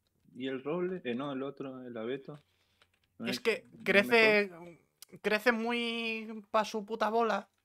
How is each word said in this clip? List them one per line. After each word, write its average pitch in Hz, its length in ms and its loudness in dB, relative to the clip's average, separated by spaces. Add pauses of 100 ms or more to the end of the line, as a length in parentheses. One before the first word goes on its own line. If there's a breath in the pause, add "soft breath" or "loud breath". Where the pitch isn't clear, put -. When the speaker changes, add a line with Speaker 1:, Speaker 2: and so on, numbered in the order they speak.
(340)
Speaker 1:
¿y 127 140 -8
el 131 140 -4
roble? 180 420 -4
Eh, 120 100 -2
no, 139 180 -4
el 131 100 -6
otro, 135 440 -10
el 120 100 -10
abeto. 135 420 -6 (800)
¿No 226 80 -8
Speaker 2:
Es 196 100 0
Speaker 1:
es, - 40 -10
Speaker 2:
que 214 260 -2
Speaker 1:
no - 120 -20
es - 60 -18
Speaker 2:
crece, 208 680 6
Speaker 1:
mejor? 170 280 -18 (420)
Speaker 2:
crece 214 320 2
muy... 226 1000 -4
Pa' 214 140 4
su 208 220 -6
puta 214 240 -2
bola, 214 380 2 (160)